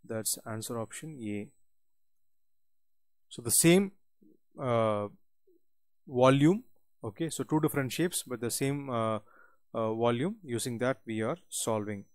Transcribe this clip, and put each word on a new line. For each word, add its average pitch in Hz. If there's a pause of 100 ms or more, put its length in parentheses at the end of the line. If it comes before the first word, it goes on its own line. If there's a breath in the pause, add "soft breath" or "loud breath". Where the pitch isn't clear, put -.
That's 110
answer 113
option 151
A. 104 (1800)
So -
the 117
same, 185 (680)
uh, 110 (960)
volume, 139 (380)
okay, 147
so -
two 156
different 143
shapes, 170
but 120
the 117
same, 139
uh, 110 (520 soft breath)
uh, 113
volume, 120
using 117
that 123
we 110
are 131 (100)
solving. 104 (100)